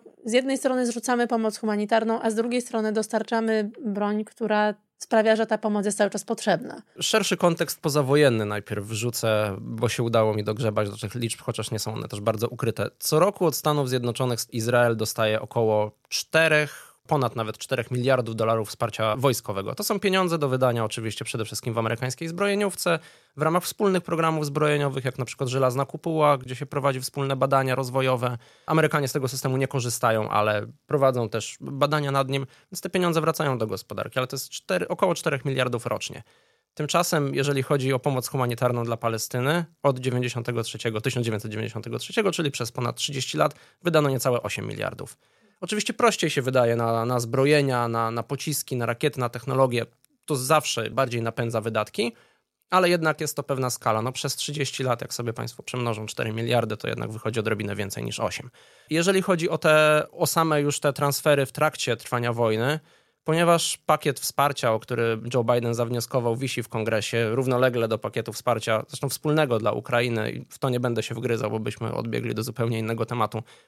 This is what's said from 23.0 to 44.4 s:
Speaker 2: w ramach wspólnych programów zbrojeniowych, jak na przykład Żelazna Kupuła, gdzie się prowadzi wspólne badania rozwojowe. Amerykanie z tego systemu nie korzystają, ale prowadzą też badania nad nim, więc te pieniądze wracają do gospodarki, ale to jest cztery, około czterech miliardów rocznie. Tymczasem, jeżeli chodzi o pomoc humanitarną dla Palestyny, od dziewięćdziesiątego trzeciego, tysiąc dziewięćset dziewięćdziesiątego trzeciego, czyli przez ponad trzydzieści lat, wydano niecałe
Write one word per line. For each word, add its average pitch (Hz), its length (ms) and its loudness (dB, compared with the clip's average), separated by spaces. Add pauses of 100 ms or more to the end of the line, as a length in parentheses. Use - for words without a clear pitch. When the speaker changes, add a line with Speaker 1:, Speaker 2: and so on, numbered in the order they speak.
Speaker 2:
w 139 40 -4
ramach 160 220 2
wspólnych 190 400 0
programów 160 420 0
zbrojeniowych, 143 600 0
jak 127 120 -4
na 127 80 -4
przykład 131 240 -6
Żelazna 131 360 2
Kupuła, 151 520 2
gdzie 127 180 -10
się 139 100 -10
prowadzi 135 360 0
wspólne 139 340 -4
badania 131 400 2
rozwojowe. 127 600 0 (280)
Amerykanie 156 420 2
z - 60 -6
tego 131 140 0
systemu 131 300 -2
nie 135 100 0
korzystają, 117 640 0
ale 104 380 0 (180)
prowadzą 131 440 2
też 110 320 -6
badania 139 500 0
nad 135 180 2
nim, 139 160 -2 (260)
więc 180 100 -12
te 180 80 -6
pieniądze 175 320 2
wracają 156 360 0
do 113 100 -2
gospodarki, 101 520 -6
ale 127 80 0
to - 80 -10
jest - 140 -10
cztery, - 380 -4
około 180 280 0
czterech 147 300 -2
miliardów 123 400 0
rocznie. 117 380 -6 (500)
Tymczasem, 151 640 0
jeżeli 139 280 0
chodzi 135 300 0
o 123 60 0
pomoc 127 280 -2
humanitarną 120 560 0
dla 117 140 -2
Palestyny, 127 680 -2 (180)
od 135 160 2
dziewięćdziesiątego 123 640 -2
trzeciego, 110 380 -4
tysiąc 120 240 -2
dziewięćset 110 260 -4
dziewięćdziesiątego 110 480 -6
trzeciego, 202 320 0
czyli 156 200 -2
przez 120 200 -6
ponad 120 240 -4
trzydzieści 139 420 -6
lat, 151 180 2 (280)
wydano 156 260 4
niecałe 131 320 0